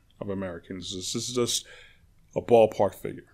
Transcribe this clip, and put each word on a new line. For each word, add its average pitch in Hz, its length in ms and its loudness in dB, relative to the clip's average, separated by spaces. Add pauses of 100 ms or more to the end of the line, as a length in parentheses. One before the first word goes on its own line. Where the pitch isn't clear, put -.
(200)
of 104 100 -8
Americans. 95 640 -8
This, 90 200 -8
this 117 160 -6
is 123 60 -10
just 120 300 0 (720)
a - 60 0
ballpark 107 540 4
figure, - 380 -12